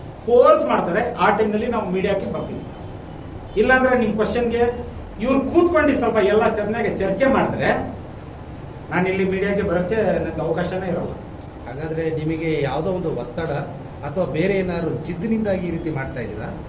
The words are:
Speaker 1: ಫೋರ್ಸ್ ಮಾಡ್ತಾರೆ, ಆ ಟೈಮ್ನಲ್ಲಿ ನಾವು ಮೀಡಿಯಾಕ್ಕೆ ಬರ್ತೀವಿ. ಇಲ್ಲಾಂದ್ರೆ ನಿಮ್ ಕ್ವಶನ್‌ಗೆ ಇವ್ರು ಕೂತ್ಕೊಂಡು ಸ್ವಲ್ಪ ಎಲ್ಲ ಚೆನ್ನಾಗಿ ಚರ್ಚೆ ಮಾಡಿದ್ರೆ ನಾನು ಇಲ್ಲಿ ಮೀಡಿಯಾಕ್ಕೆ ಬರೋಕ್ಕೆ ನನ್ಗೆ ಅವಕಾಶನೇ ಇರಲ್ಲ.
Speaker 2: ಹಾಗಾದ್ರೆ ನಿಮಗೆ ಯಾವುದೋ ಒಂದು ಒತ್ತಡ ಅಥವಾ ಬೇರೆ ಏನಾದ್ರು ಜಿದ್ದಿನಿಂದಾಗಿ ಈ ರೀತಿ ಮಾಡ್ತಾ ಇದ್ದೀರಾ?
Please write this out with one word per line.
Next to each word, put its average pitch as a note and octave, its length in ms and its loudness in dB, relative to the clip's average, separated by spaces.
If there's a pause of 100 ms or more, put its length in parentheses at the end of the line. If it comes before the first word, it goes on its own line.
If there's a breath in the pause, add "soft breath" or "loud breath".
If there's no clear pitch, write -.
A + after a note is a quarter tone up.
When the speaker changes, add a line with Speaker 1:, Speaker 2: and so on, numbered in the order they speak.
(260)
Speaker 1:
ಫೋರ್ಸ್ C#4 400 8
ಮಾಡ್ತಾರೆ, F#3+ 480 0
ಆ G#3 240 4
ಟೈಮ್ನಲ್ಲಿ G#3+ 300 2
ನಾವು G3 220 0
ಮೀಡಿಯಾಕ್ಕೆ - 420 0
ಬರ್ತೀವಿ. D#3 280 -6 (960)
ಇಲ್ಲಾಂದ್ರೆ B3+ 420 6
ನಿಮ್ G#3+ 140 2
ಕ್ವಶನ್‌ಗೆ A#3 760 0 (340)
ಇವ್ರು C4 180 2
ಕೂತ್ಕೊಂಡು D#4+ 580 4
ಸ್ವಲ್ಪ A#3 200 0
ಎಲ್ಲ G#3+ 360 4
ಚೆನ್ನಾಗಿ G#3 440 -2
ಚರ್ಚೆ F#3+ 280 0
ಮಾಡಿದ್ರೆ - 460 2 (1160)
ನಾನು F3+ 200 2
ಇಲ್ಲಿ F#3 220 0
ಮೀಡಿಯಾಕ್ಕೆ G3 320 0
ಬರೋಕ್ಕೆ F3 320 0
ನನ್ಗೆ E3+ 460 0
ಅವಕಾಶನೇ F3 460 -2
ಇರಲ್ಲ. - 240 -4 (560)
Speaker 2:
ಹಾಗಾದ್ರೆ D#3 420 -4
ನಿಮಗೆ D#3 520 -2
ಯಾವುದೋ C#3+ 300 0
ಒಂದು E3 200 -2
ಒತ್ತಡ C3+ 380 -6 (560)
ಅಥವಾ C#3+ 200 -2
ಬೇರೆ D#3+ 280 0
ಏನಾದ್ರು E3+ 520 -2
ಜಿದ್ದಿನಿಂದಾಗಿ G3+ 640 -2
ಈ E3 40 -2
ರೀತಿ E3 180 -4
ಮಾಡ್ತಾ C3 300 -4
ಇದ್ದೀರಾ? G#2 380 -8 (120)